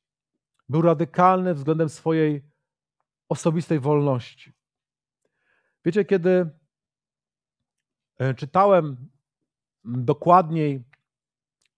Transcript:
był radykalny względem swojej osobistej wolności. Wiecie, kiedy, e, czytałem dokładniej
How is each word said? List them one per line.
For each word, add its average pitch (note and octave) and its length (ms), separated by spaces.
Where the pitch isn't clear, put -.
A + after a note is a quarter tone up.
był D#3 140
radykalny F3+ 720
względem D#3 340
swojej D#3 540
osobistej D#3+ 520
wolności. C#3+ 720
Wiecie, F3+ 200
kiedy, F3+ 460
e, C3 160
czytałem E3+ 640
dokładniej D3 1000